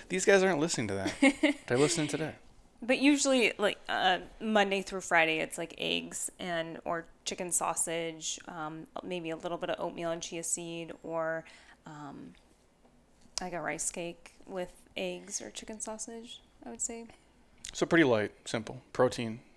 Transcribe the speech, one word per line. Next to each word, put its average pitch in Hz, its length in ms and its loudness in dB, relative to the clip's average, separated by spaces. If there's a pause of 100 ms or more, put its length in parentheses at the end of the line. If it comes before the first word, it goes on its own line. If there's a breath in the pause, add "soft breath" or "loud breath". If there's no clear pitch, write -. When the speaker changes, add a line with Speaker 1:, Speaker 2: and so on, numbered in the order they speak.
Speaker 1:
These 180 160 0
guys 196 180 10
aren't 180 160 4
listening 147 300 0
to 98 60 0
that. 269 680 2
Speaker 2:
<laughs> - 60 -16
Speaker 1:
They're 123 100 4
listening 147 300 4
today. 143 260 -4 (480)
Speaker 2:
But 247 180 2
usually, 269 580 6
like, 208 200 2 (100)
uh, 175 300 4 (240)
Monday 202 400 4
through 190 200 -6
Friday, 160 380 4
it's, - 180 -4
like, 165 200 -8
eggs 170 600 -4
and, 165 460 -6
or 165 220 -4 (180)
chicken 185 260 -6
sausage, 165 920 -2 (100)
um, 160 380 -10 (160)
maybe 175 260 -6
a 160 80 -4
little 170 200 -6
bit 175 120 -6
of 160 100 -4
oatmeal 170 320 -4
and 170 100 -6
chia 165 220 -8
seed, 170 480 -6 (100)
or, 160 440 -4 (400 loud breath)
um, 147 480 -16 (1080)
like, 180 140 -10
a 165 80 -6
rice 160 280 -4
cake 175 440 -12 (120)
with 180 280 -8 (240)
eggs 185 440 -6
or 214 80 -12
chicken 220 300 -12
sausage, 226 640 -12 (240)
I 240 60 -12
would 233 100 -10
say. 233 240 -8 (640)
Speaker 1:
So - 140 0
pretty 165 180 8
light, 110 280 4 (120)
simple. 123 380 -6 (100)
Protein, 123 480 2 (180)